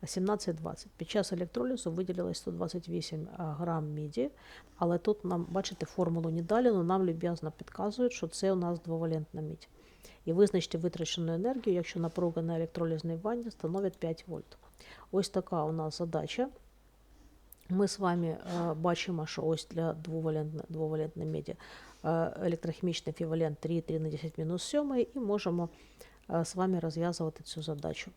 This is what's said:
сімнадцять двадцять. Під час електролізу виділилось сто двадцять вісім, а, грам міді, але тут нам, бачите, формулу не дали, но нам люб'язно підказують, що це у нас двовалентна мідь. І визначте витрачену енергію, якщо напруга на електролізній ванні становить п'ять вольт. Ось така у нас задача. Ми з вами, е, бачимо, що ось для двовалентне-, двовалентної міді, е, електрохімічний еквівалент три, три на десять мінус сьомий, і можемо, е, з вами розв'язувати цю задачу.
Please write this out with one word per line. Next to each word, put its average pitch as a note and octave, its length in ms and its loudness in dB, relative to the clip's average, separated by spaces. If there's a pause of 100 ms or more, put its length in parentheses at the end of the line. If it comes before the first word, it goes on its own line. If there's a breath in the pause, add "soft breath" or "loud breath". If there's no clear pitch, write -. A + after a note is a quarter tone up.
сімнадцять G3 500 0
двадцять. D#3+ 420 -8
Під C4 120 -6
час G3+ 240 2
електролізу A3 580 -2
виділилось F3+ 460 -2
сто - 140 -6
двадцять E3+ 380 -4
вісім, E3 380 -4 (100)
а, F3+ 60 -4
грам D#3+ 460 -2
міді, D3+ 400 -2 (480 loud breath)
але F3 200 4
тут G#3 280 2
нам, F3 240 0
бачите, F#3 360 -2
формулу E3 440 0
не E3 120 0
дали, A3+ 300 6
но F#3+ 120 4
нам F#3 220 4
люб'язно E3 460 0
підказують, A3+ 640 -2
що - 140 -4
це F#3+ 240 0
у F#3+ 40 4
нас F3 260 0
двовалентна E3 600 -2
мідь. D#3+ 260 -8 (580 loud breath)
І D#3+ 80 2
визначте F#3 440 6
витрачену E3 560 0
енергію, A3+ 420 2
якщо F3 240 -2
напруга E3+ 420 2
на E3 140 0
електролізній E3 600 0
ванні A3+ 360 -2
становить F#3 460 -2
п'ять E3 300 -4
вольт. - 300 -10 (540 loud breath)
Ось F#3+ 180 2
така F3+ 340 0
у D#3 80 2
нас D#3+ 260 -2
задача. E3 520 0 (1200)
Ми F#3+ 180 4
з - 120 -2
вами, F3 280 4
е, E3+ 460 -2
бачимо, E3+ 520 0
що - 180 -4
ось D#3+ 240 0
для E3 260 0
двовалентне-, D#3 760 -2
двовалентної D#3 600 -2
міді, D#3 260 -4 (500 loud breath)
е, E3 360 2
електрохімічний E3+ 680 -2
еквівалент D#3+ 480 0
три, E3 220 0
три D#3+ 180 -2
на D#3+ 100 0
десять D3+ 280 -6
мінус E3 260 -2
сьомий, C#4 520 2
і C#4 40 -4
можемо, G3 500 0 (600 loud breath)
е, E3 160 2
з - 100 -8
вами F#3 240 4
розв'язувати E3 640 -2
цю - 180 -8
задачу. D#3 560 -4